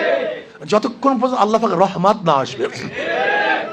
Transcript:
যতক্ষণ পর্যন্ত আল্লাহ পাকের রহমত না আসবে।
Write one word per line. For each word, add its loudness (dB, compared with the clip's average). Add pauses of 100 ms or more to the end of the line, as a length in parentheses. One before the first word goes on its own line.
(680)
যতক্ষণ 0
পর্যন্ত 0
আল্লাহ 2
পাকের 0
রহমত 2
না 4
আসবে। 0 (1040)